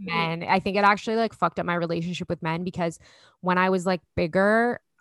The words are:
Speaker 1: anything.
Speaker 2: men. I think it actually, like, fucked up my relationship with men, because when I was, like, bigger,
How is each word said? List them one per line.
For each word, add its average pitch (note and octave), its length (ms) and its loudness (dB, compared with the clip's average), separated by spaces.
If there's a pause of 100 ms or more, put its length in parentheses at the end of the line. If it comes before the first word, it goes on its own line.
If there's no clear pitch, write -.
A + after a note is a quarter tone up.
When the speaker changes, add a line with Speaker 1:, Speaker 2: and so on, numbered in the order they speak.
Speaker 1:
anything. E3+ 400 -4
Speaker 2:
men. - 80 -10
I F#3+ 100 4
think F#3 180 -2
it G3+ 80 4
actually, G#3 320 2
like, A3+ 160 -2
fucked - 280 -2
up E3+ 60 -4
my F3 80 0
relationship E3+ 540 -4
with E3 140 -6
men, E3 220 -4
because F3 340 -4 (420)
when F#3 180 0
I F#3 120 4
was, F#3 160 2
like, F#3 140 0 (160)
bigger, G#3 640 2 (200)